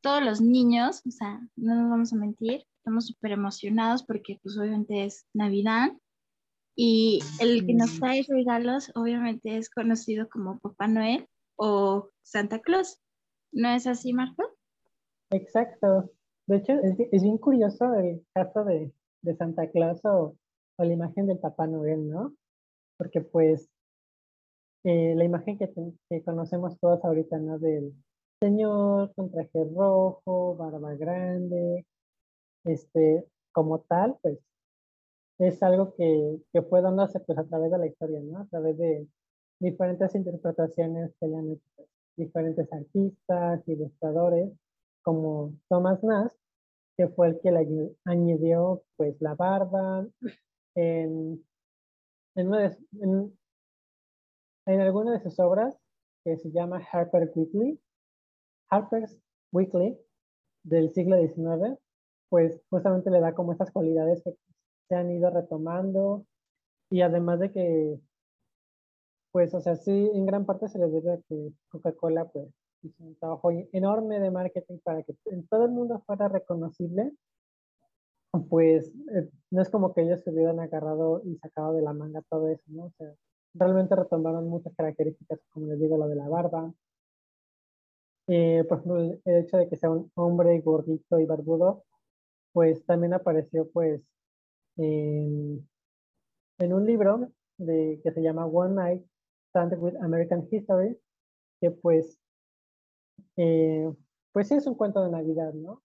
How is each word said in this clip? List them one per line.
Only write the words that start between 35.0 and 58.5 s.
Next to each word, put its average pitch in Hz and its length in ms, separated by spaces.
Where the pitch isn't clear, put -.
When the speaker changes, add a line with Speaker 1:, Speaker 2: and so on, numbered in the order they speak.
Speaker 2:
es 180 240
algo 190 320
que, 156 460
que 170 120
fue 180 180
dándose, 190 380
pues, 160 180
a 160 60
través 160 260
de 180 80
la 170 80
historia, 156 360
¿no? 156 180
A 202 80
través 160 320
de 151 280
diferentes 180 560
interpretaciones 165 1040
que 160 80
le 156 100
han 156 140
hecho, - 240
pues, - 120
diferentes 165 560
artistas, 175 960
ilustradores, 165 840
como 156 500
Thomas 185 340
Nast, 220 320
que 180 120
fue 175 180
el 165 140
que 185 100
le 170 80
añi-, 156 360
añadió, 170 800
pues, 147 240
la 151 140
barba. 190 720
En, 160 720
en 185 120
una 202 220
de, 190 80
en, 196 360
en 196 160
alguna 202 300
de 226 100
sus 180 180
obras, 190 380
que 165 140
se 165 140
llama 175 300
Harper 175 440
Weekly, 202 440